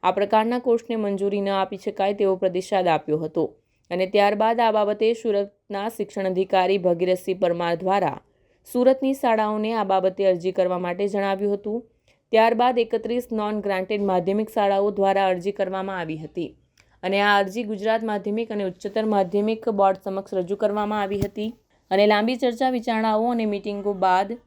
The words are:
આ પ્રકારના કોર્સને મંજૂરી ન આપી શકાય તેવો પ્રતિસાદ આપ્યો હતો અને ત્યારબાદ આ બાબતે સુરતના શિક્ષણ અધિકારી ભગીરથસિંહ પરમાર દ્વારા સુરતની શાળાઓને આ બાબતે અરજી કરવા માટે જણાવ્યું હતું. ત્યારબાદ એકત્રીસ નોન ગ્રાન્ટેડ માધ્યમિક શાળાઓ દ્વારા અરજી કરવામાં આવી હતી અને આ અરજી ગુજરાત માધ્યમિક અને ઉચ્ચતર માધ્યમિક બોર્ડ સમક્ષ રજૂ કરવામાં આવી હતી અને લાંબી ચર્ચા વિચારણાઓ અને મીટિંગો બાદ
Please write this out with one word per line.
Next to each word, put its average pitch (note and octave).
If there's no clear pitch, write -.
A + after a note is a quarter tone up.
આ F#3
પ્રકારના A3+
કોર્સને A3+
મંજૂરી G3
ન G3
આપી F#3+
શકાય G3+
તેવો F#3+
પ્રતિસાદ F3+
આપ્યો D3+
હતો D#3
અને F#3
ત્યારબાદ G#3
આ A3+
બાબતે G#3+
સુરતના G3+
શિક્ષણ G3+
અધિકારી F#3
ભગીરથસિંહ F3+
પરમાર E3+
દ્વારા F#3
સુરતની C4
શાળાઓને G#3+
આ A3
બાબતે F#3+
અરજી F3+
કરવા F3+
માટે F3+
જણાવ્યું G3
હતું. G#3
ત્યારબાદ A#3
એકત્રીસ A#3
નોન G#3+
ગ્રાન્ટેડ G3
માધ્યમિક G3
શાળાઓ G3+
દ્વારા G3
અરજી F#3
કરવામાં F#3+
આવી D#3+
હતી D#3
અને F#3+
આ G#3
અરજી G3+
ગુજરાત A3
માધ્યમિક G#3+
અને G3+
ઉચ્ચતર G3+
માધ્યમિક G#3
બોર્ડ G3
સમક્ષ G3
રજૂ F#3
કરવામાં G#3
આવી G3
હતી G#3
અને G3
લાંબી G#3+
ચર્ચા B3
વિચારણાઓ A3
અને A3+
મીટિંગો G3+
બાદ G3